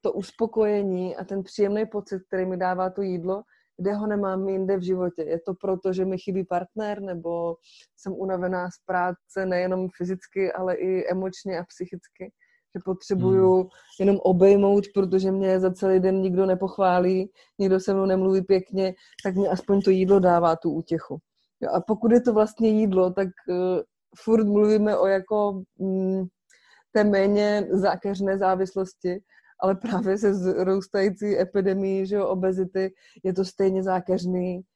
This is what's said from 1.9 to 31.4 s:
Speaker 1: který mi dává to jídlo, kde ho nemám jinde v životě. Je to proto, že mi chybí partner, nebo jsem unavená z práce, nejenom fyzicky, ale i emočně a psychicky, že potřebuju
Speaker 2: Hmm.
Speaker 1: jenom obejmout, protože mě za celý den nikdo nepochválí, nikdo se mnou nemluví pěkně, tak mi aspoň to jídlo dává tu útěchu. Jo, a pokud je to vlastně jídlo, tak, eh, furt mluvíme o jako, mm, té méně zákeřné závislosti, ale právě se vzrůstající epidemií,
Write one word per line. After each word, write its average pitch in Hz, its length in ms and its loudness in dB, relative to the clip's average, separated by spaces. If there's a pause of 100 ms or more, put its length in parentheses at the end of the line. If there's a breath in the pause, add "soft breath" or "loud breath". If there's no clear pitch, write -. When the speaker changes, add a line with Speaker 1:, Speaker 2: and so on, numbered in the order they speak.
Speaker 1:
který 185 180 -4
mi 185 120 -6
dává 185 320 -2
to 190 120 -8
jídlo, 185 400 -4 (360)
kde 196 160 -4
ho 208 140 -4
nemám 196 420 -2
jinde 190 280 -2
v 185 40 -4
životě. 180 420 -4
Je 160 220 -4
to 190 160 -6
proto, 190 320 -2
že 185 120 -2
mi 190 120 -4
chybí 190 260 -6
partner, 202 580 -6
nebo 170 540 -6 (420 soft breath)
jsem 190 160 -10
unavená 180 560 -4
z - 160 -20
práce, 180 600 -4
nejenom 185 420 -2 (100)
fyzicky, 185 560 -6
ale 185 220 -4
i 185 360 -2
emočně 185 480 -6
a 180 40 -8
psychicky, - 680 -16 (440)
že 185 100 -8
potřebuju 185 680 2
Speaker 2:
Hmm. 185 120 0 (320 loud breath)
Speaker 1:
jenom 196 240 4
obejmout, 196 600 6 (100)
protože 190 380 0
mě 190 280 0
za 185 140 2
celý 190 260 2
den 190 220 2
nikdo 190 240 2
nepochválí, 185 840 2 (300 soft breath)
nikdo 190 200 4
se 196 140 -2
mnou 190 120 2
nemluví 190 360 2
pěkně, 190 520 0 (300 soft breath)
tak 190 120 -4
mi 190 120 2
aspoň 196 340 0
to 190 80 2
jídlo 190 300 4
dává 170 360 4
tu 165 160 -4
útěchu. 156 460 -6 (440)
Jo, - 120 -6
a 180 80 0
pokud 214 300 0
je 240 100 6
to 240 120 0
vlastně 214 360 2
jídlo, 185 440 2
tak, 196 140 -2 (220)
eh, 180 320 -2 (420)
furt 220 240 4
mluvíme 208 500 4
o 190 100 2
jako, 196 540 0 (180)
mm, 190 440 -2 (680 soft breath)
té 214 120 2
méně 208 680 2
zákeřné 190 680 0
závislosti, 185 840 -2 (400 soft breath)
ale 190 140 2
právě 196 420 -2
se 202 140 2
vzrůstající 190 1080 -2
epidemií, 190 680 -2